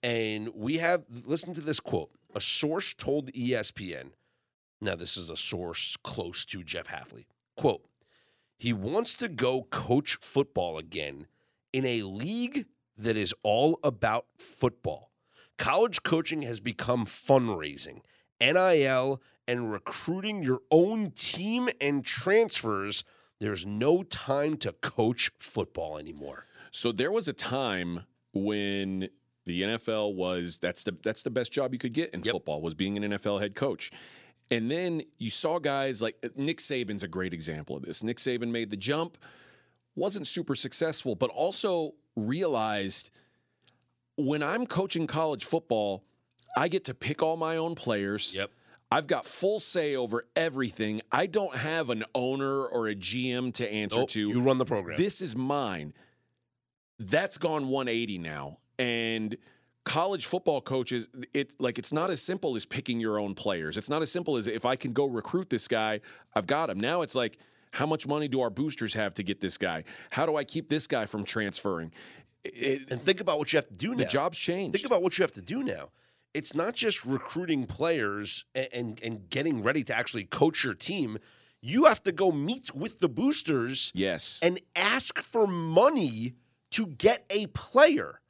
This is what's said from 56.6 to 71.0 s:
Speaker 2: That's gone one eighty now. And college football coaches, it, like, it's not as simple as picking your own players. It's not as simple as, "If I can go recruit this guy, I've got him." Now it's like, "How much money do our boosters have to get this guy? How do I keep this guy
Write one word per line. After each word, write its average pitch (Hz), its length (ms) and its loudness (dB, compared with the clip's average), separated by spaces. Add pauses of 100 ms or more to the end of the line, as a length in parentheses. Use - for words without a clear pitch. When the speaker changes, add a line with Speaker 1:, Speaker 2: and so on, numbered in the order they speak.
Speaker 2:
That's 131 400 0
gone 156 300 0
one 131 200 0
eighty 113 300 -2
now. 76 400 -8 (200)
And 113 580 -2 (480)
college 175 420 0
football 165 340 0
coaches, 123 480 -2 (240)
it, 143 260 -2
like, 123 200 0
it's - 140 -2
not 165 180 0
as 151 120 2
simple 175 340 0
as 107 80 -2
picking 120 360 -4
your 110 180 0
own 101 160 -4
players. 85 420 -2
It's 107 140 -4
not 151 120 2
as 147 80 0
simple 170 260 0
as, 110 100 0
"If 113 180 -4
I 127 120 2
can 127 160 -6
go 139 140 2
recruit 135 440 -2
this 117 180 0
guy, 110 320 2 (340)
I've 104 120 0
got 143 240 0
him." 95 100 -2
Now 156 220 0
it's - 120 -2
like, 120 240 0 (340)
"How 143 140 0
much 156 200 0
money 147 220 0
do 131 120 2
our 120 100 2
boosters 120 440 -2
have 107 200 0
to 107 80 -4
get 95 180 -2
this 90 180 0
guy? 82 260 -2 (260)
How 147 160 0
do 156 100 0
I 143 80 -2
keep 156 240 -6
this 151 180 0
guy 117 200 0